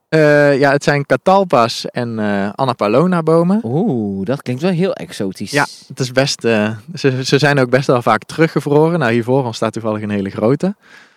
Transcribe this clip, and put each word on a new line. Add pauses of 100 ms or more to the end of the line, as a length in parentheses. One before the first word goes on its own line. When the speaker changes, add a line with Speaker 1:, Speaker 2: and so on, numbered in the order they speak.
Speaker 1:
Eh,
ja,
het
zijn
catalpa's
en,
eh,
annapalona
bomen.
Speaker 2:
Oeh,
dat
klinkt
wel
heel
exotisch.
Speaker 1:
Ja, (220)
het
is
best,
eh, (180)
ze,
ze
zijn
ook
best
wel
vaak
teruggevroren.
Nou,
hiervoor
staat
toevallig
een
hele
grote. (400)